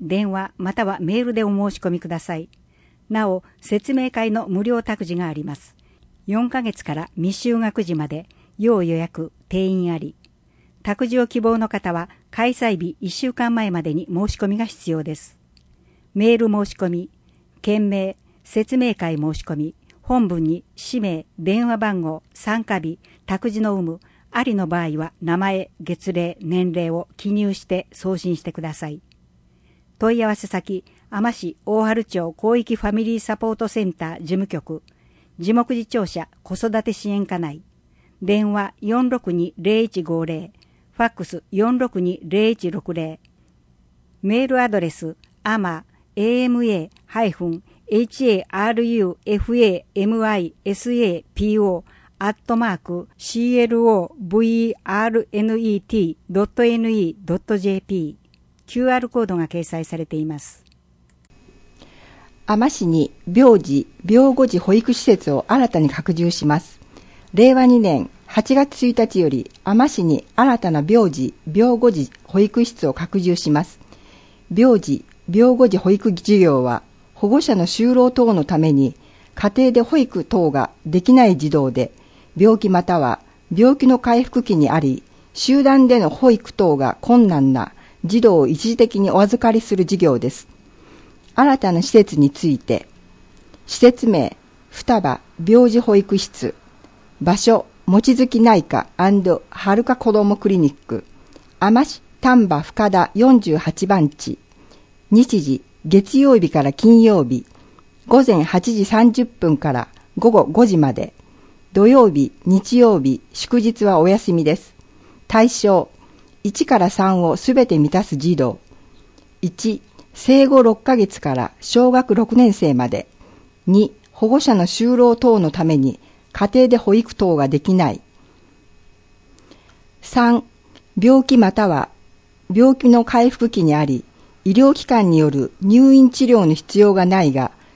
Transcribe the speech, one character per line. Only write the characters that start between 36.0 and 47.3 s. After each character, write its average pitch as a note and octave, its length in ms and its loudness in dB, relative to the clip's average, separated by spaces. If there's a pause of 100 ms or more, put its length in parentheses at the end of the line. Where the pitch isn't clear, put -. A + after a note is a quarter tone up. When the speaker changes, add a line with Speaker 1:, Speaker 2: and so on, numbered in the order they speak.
Speaker 1:
舎 E3 220 -10 (140)
子 F#3 140 -12
育 A3 260 -4
て A3+ 100 -6
支 G3+ 180 -10
援 G3+ 160 -4
課 F#3 120 -8
内、 D#3+ 240 -10 (600)
電 G#3 300 -2
話 G3+ 280 -6
四 A#3+ 280 -2
六 A#3+ 240 -6
二 F3 240 -4
零 G#3 260 -2
一 G3+ 200 -6
五 E3 220 -6
零、 E3 280 -12 (400)
フ - 100 -6
ァ A#3 40 -2
ッ A3+ 40 -4
ク - 140 -14
ス - 180 -16 (100)
四 A3+ 260 -2
六 A#3+ 220 -4
二 F3+ 240 -4
零 G3+ 260 -2
一 G3+ 200 -6
六 D#3+ 220 -10
零、 D#3+ 280 -10 (1000)
メ A3 220 -2
ー C4 40 -6
ル B3+ 120 -2
ア B3 80 0
ド G#3 120 -2
レ E3+ 100 -4
ス、 D#3+ 260 -14 (280)
ア G#3+ 140 -4
マ、 F3 260 -6 (320)
エ G3+ 60 -4
ー A#3+ 220 -2
エ B3+ 40 -2
ム A#3+ 160 -2
エ A3+ 40 -2
ー F3 220 -6 (160)
ハ A3+ 180 -4
イ G3+ 60 -2